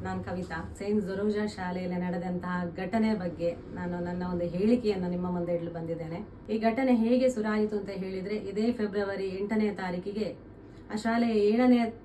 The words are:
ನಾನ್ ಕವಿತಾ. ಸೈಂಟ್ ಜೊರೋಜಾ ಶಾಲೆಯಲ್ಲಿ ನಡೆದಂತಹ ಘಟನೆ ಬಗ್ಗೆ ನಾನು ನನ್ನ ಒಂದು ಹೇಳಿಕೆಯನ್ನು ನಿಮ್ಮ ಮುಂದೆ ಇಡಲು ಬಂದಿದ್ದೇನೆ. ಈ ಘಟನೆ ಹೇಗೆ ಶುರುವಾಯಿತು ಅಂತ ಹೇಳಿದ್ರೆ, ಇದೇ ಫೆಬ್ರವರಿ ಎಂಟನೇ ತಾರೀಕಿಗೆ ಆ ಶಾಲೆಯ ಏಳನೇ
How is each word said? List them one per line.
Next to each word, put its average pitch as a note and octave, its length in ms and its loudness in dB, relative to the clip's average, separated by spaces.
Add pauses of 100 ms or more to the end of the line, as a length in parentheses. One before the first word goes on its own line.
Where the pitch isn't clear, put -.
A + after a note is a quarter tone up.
ನಾನ್ F#3 200 -4
ಕವಿತಾ. F3+ 560 -6
ಸೈಂಟ್ G3+ 260 2
ಜೊರೋಜಾ G#3 400 0
ಶಾಲೆಯಲ್ಲಿ F3+ 500 -4
ನಡೆದಂತಹ F3+ 680 -2 (140)
ಘಟನೆ A3 360 2
ಬಗ್ಗೆ E3+ 380 -2 (220)
ನಾನು F3 260 -4
ನನ್ನ F3+ 320 -4
ಒಂದು F3 140 0
ಹೇಳಿಕೆಯನ್ನು F#3+ 640 2
ನಿಮ್ಮ F3+ 220 -2
ಮುಂದೆ F3 240 0
ಇಡಲು E3+ 160 -4
ಬಂದಿದ್ದೇನೆ. E3 560 -6 (260)
ಈ A3+ 60 0
ಘಟನೆ A#3+ 360 4
ಹೇಗೆ B3 340 6
ಶುರುವಾಯಿತು G#3+ 480 0
ಅಂತ G3 120 -4
ಹೇಳಿದ್ರೆ, F#3+ 460 -4
ಇದೇ G3+ 360 0
ಫೆಬ್ರವರಿ G3 560 -2
ಎಂಟನೇ G#3 420 2
ತಾರೀಕಿಗೆ F#3 640 -4 (580)
ಆ - 20 -6
ಶಾಲೆಯ A#3 360 2
ಏಳನೇ A3+ 720 6